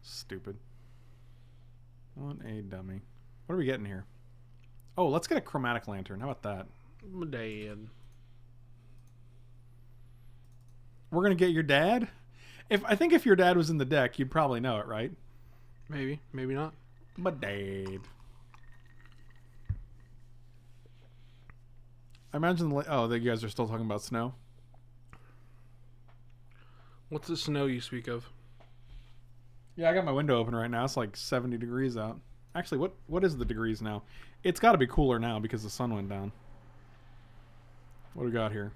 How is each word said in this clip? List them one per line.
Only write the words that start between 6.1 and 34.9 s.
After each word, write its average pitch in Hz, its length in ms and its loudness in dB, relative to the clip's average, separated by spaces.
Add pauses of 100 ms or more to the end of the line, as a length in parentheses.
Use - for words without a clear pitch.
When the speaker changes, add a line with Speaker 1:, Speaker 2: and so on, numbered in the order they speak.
Speaker 1:
How 135 100 -6
about - 140 -8
that? 98 240 -6 (440)
Speaker 2:
My 180 140 -8
dad. 110 640 -8 (3250)
Speaker 1:
We're 175 140 2
gonna 196 120 8
get 180 160 6
your 160 120 4
dad? 165 460 4 (600)
If, 202 160 4
I 208 100 4
think 330 180 4
if 330 120 6
your 208 100 10
dad 180 220 8
was 160 120 4
in 160 80 2
the 135 80 2
deck, 131 340 4
you'd 131 120 0
probably 139 280 2
know 120 180 0
it, 104 100 -4
right? 113 240 -4 (760)
Speaker 2:
Maybe. 147 320 -4 (100)
Maybe 131 220 -4
not. 156 200 -4 (440)
Speaker 1:
My 180 140 0
dad. 98 680 -6 (4000)
I 147 60 -4
imagine 170 320 4
the 139 60 2
la-, 143 120 2
oh, 127 200 4
that 117 120 2
you 117 100 2
guys 113 140 0
are 110 60 -4
still 113 180 -2
talking 113 180 -4
about 104 160 -2
snow? 120 320 -2 (2750)
Speaker 2:
What's 151 180 -8
the 165 100 -2
snow 143 300 0
you 127 120 0
speak 120 280 -8
of? 120 200 -6 (1500)
Speaker 1:
Yeah, 165 140 4
I 170 40 6
got 180 120 4
my 147 60 0
window 135 280 4
open 117 160 0
right 117 160 0
now. 120 140 0
It's, 135 120 -2
like, 107 200 -4
seventy 123 400 -2
degrees 120 400 -2
out. 110 220 -6 (360)
Actually, 170 240 -2
what, 185 140 0 (140)
what 175 160 2
is 160 140 4
the 120 80 -2
degrees 110 360 0
now? 107 220 -4 (400)
It's 180 160 2
gotta 226 180 10
be 131 100 6
cooler 123 320 4